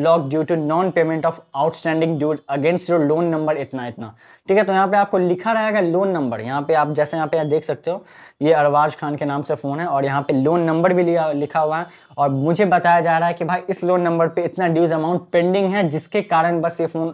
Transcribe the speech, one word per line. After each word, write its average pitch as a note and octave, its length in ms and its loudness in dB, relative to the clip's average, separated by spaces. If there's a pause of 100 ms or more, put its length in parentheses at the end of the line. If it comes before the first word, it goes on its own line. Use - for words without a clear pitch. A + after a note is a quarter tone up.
locked E3 280 2
due D#3 140 0
to E3+ 200 -2
non E3 300 0
payment D#3+ 340 0
of E3 120 -4 (200)
outstanding D#3+ 600 0
due D3+ 160 0 (180)
against E3 380 0
your F3 120 4
loan E3+ 300 0
number", D#3 240 0
इतना C3 300 -8
इतना, A2+ 260 -12 (360)
ठीक F#3+ 100 2
है। G#3+ 60 4
तो G3 80 -2
यहाँ F#3+ 160 2
पे G3+ 80 0
आपको G3+ 220 2
लिखा F3+ 340 0
रहेगा G#3+ 280 0
लोन F3+ 280 0
नंबर, C3 320 -4
यहाँ C3+ 220 -4
पे D#3+ 120 0
आप D3 160 2
जैसे D3 260 -2
यहाँ D#3 120 -2
पे D#3+ 160 0
देख D3+ 200 -2
सकते D3+ 260 -6
हो, F#3 140 -6 (380)
ये D#3 100 6
अरबाज D3 440 2
खान D3 200 -6
के D3+ 80 -6
नाम C#3+ 180 -2
से C#3+ 120 -6
फ़ोन C#3+ 260 -6
है F3 60 -4
और C#3 180 0
यहाँ C#3 180 0
पे D3 120 -2
लोन D3+ 260 2
नंबर E3 320 2
भी F3+ 100 2
लिया, E3+ 300 0
लिखा D3 280 -4
हुआ D#3 180 -2
है F3 80 -8 (320)
और C#3+ 120 2
मुझे D#3+ 360 0
बताया F3 340 4
जा E3 180 2
रहा E3+ 100 0
है E3+ 60 -2
कि E3+ 100 -6
भाई F3+ 240 -2
इस F#3 160 -6
लोन F3+ 160 2
नंबर E3 280 2
पे E3+ 140 -4
इतना E3+ 260 -2
ड्यूज E3 240 2
अमाउंट E3 400 -2
पेंडिंग F#3 420 2
है, G3 140 0
जिसके D#3+ 340 -4
कारण E3+ 380 0
बस E3+ 200 -2
ये E3 60 0
फ़ोन E3 280 -6